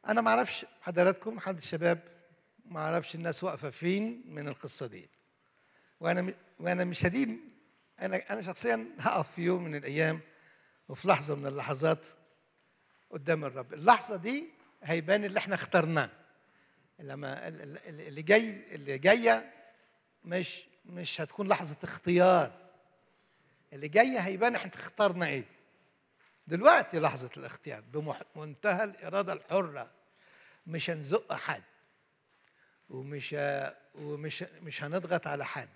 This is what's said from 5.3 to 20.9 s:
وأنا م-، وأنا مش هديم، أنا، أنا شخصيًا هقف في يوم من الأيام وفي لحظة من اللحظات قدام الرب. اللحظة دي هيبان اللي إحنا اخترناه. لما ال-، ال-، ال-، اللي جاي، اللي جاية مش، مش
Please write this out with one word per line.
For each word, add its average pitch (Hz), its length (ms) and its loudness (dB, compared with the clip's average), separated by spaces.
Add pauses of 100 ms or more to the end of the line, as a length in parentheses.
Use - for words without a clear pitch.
وأنا 175 220 0
م-، 185 120 -4 (260)
وأنا 180 240 0
مش 180 220 0
هديم، 131 340 0 (600)
أنا، 190 300 -2
أنا 214 120 -4
شخصيًا 226 440 -2 (120)
هقف 196 340 0
في 175 100 -6
يوم 175 220 2
من 160 100 -6
الأيام 151 460 -2 (680)
وفي 143 200 -6
لحظة 147 260 4
من 143 120 -8
اللحظات 139 600 0 (1040)
قدام 156 340 -2
الرب. 127 300 -10
اللحظة 208 420 4
دي 247 280 -4 (380)
هيبان 170 420 0
اللي 196 140 -2
إحنا 196 160 -2
اخترناه. 160 560 2 (880)
لما 139 500 -10
ال-، 160 140 -14
ال-، 143 160 -16 (100)
ال-، 151 120 -16
اللي 151 220 -12
جاي، 202 520 2
اللي 139 240 -6
جاية 226 540 6 (720)
مش، 175 400 -6 (220)
مش 175 340 -8